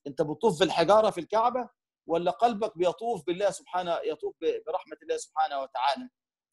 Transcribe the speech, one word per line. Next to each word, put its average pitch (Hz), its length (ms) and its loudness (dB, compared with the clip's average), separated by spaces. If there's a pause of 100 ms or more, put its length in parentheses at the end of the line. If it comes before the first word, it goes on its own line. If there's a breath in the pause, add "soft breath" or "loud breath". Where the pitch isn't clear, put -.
أنت 143 160 -4
بتطوف 151 380 0
بالحجارة 190 500 4
في 175 100 -8
الكعبة 233 480 -2 (400)
ولا 175 220 0
قلبك 214 480 0
بيطوف 180 480 -2
بالله 180 240 0
سبحانه، 175 540 -4
يطوف - 360 -6
ب-، 156 260 -2
برحمة 156 360 -6
الله 160 140 -2
سبحانه 151 440 -2
وتعالى؟" 135 480 -2 (440)